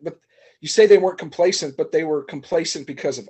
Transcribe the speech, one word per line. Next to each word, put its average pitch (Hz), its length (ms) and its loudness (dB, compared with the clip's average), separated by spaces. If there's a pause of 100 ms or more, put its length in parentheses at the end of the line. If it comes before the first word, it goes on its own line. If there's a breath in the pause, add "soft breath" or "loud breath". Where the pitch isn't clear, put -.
but 165 180 -12 (420 soft breath)
you 156 60 -14
say 214 200 6
they 202 100 10
weren't 180 220 0
complacent, 160 580 -2
but 156 140 -4
they 160 120 0
were 151 200 -2
complacent 160 640 -6
because 139 320 -6
of 101 100 -18